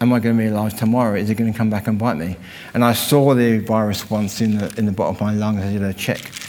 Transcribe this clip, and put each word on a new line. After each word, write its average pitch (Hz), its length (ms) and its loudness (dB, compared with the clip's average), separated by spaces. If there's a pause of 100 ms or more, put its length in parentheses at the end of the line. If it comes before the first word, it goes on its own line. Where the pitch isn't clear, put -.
"Am 120 120 4
I 123 60 2
gonna 117 200 2
be 110 80 2
alive 107 300 -2
tomorrow? 113 380 2
Is 101 160 0
it 107 60 0
gonna 113 160 0
come 110 180 0
back 104 160 -2
and 110 120 0
bite 104 180 -2
me?" 87 200 -6 (380)
And 120 100 2
I 117 100 4
saw 139 400 4
the 117 240 4
virus 107 520 0
once 107 300 -2
in 107 180 2
the, 101 180 -4
in 107 100 0
the 104 60 0
bottom 92 220 -2
of - 60 -10
my 107 140 0
lungs. 104 280 0
I 98 100 -2
did 104 100 -2
a 98 120 -2
check. - 380 -6 (160)